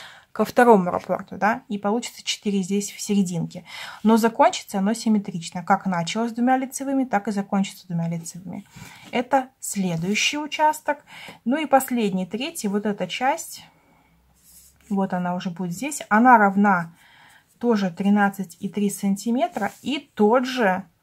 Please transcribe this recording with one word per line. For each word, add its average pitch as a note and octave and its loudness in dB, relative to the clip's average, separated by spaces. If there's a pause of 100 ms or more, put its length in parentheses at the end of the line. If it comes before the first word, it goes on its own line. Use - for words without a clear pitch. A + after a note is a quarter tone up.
(340)
ко A3 -2
второму A3 6
раппорту, F#3 -6
да, A3 0
и G#3 -6
получится G#3 -4
четыре G3 -4
здесь G3 -4
в - -18
серединке. F3 -2 (400)
Но A3+ 6
закончится A3+ 0
оно G3+ 0
симметрично. G3 -2
Как F#3+ 0
началось F#3+ -2
с - -12
двумя A#3+ 2
лицевыми, C4+ -4
так G3+ -2
и - -2
закончится G3 -4
с - -20
двумя E3+ -4
лицевыми. E3+ -10 (460)
Это B3+ -2 (120)
следующий F#3 -2
участок. D4+ -2 (400)
Ну C4 0
и C4+ -2
последний, A#3 2
третий, B3 -6
вот G3+ -2
эта G3+ -2
часть, - -4 (1200)
вот G3 -2
она F3+ -4
уже F#3 -6
будет F3 -6
здесь, C4+ -8
она A#3 8
равна G3 4 (680)
тоже G#3 0
тринадцать G3 0
и G3+ -8
три G3+ -2
сантиметра, A3 -2 (100)
и C#4+ -8
тот A#3 4
же, A3 0 (180)